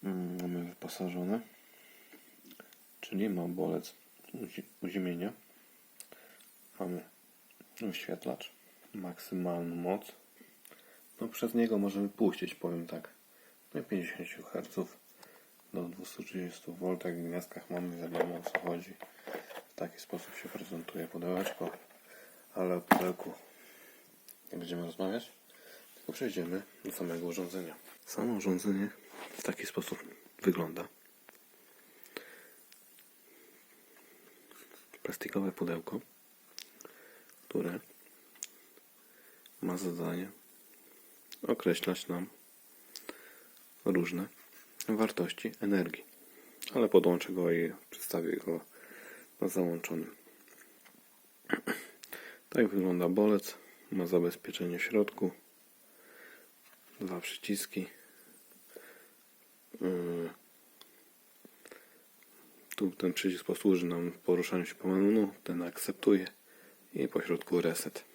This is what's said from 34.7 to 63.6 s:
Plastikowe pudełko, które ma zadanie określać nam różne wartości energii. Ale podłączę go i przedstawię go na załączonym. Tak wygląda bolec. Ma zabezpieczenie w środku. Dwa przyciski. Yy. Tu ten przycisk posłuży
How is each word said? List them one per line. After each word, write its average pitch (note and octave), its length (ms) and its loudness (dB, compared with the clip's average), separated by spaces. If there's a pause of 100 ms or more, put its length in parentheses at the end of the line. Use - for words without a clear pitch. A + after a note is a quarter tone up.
Plastikowe G2 480 -2
pudełko, E2+ 480 -2 (1500)
które - 300 -2 (1800)
ma F2+ 160 0
zadanie F2 540 -2 (1160)
określać - 600 2
nam F2 200 -2 (1600)
różne F2+ 420 4 (600)
wartości A2 640 0 (100)
energii. F#2+ 440 2 (680)
Ale A#2 160 4
podłączę F2 440 8
go F2 180 4
i E2+ 220 4 (160)
przedstawię - 480 -2
go - 220 -2 (840)
na - 60 2
załączonym. E2+ 680 0 (2250)
Tak A2+ 180 6
wygląda F#2 420 4
bolec. G#2 480 6 (340)
Ma F#2 140 2
zabezpieczenie F2 760 2
w - 40 0
środku. G2+ 480 2 (1700)
Dwa F2+ 220 -4
przyciski. - 640 -4 (1900)
Yy. E2+ 480 0 (2500)
Tu F#2+ 160 2
ten F2+ 220 2
przycisk F2+ 320 2
posłuży F2+ 400 6